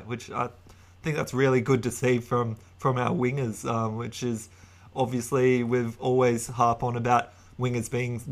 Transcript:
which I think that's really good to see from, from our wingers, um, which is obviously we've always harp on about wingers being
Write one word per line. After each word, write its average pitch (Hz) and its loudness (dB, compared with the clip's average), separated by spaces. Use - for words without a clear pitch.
which 117 -10
I 123 -4
think 151 -2
that's - -4
really 131 4
good 123 2
to 120 -2
see 123 2
from, 117 -2
from 127 0
our 123 0
wingers, 123 -2
um, 113 -2
which 117 -8
is 117 -4
obviously 127 2
we've 117 -2
always 127 2
harp 131 2
on 120 -2
about 120 2
wingers 123 -2
being 120 -4